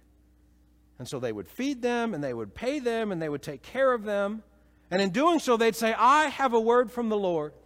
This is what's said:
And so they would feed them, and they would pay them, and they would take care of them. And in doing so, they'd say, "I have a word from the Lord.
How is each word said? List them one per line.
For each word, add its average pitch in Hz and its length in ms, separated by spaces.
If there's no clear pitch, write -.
And 123 80
so 139 120
they 120 120
would 101 180
feed 254 320
them, 233 320
and 147 100
they 127 120
would 110 180
pay 269 240
them, 226 340
and 170 80
they 160 80
would 147 140
take 143 220
care 254 300
of 220 100
them. 208 400
And 190 100
in 196 80
doing 294 300
so, 240 180
they'd 226 180
say, 226 160
"I 277 360
have 254 260
a 233 60
word 233 320
from 233 180
the 214 80
Lord. 165 340